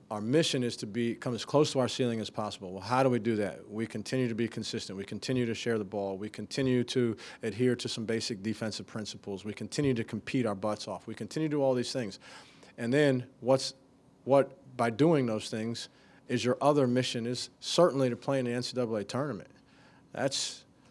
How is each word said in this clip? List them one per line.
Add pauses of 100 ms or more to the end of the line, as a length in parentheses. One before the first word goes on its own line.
(100)
our
mission
is
to
be,
come
as
close
to
our
ceiling
as
possible.
Well,
how
do
we
do
that?
We
continue
to
be
consistent.
We
continue
to
share
the
ball.
We
continue
to (260)
adhere
to
some
basic
defensive
principles.
We
continue
to
compete
our
butts
off.
We
continue
to
do
all
these
things. (580)
And
then (160)
what's, (500)
what, (180)
by
doing
those
things, (380)
is
your
other
mission
is (100)
certainly
to
play
in
the
N
C
double
A
tournament. (640)
That's, (260)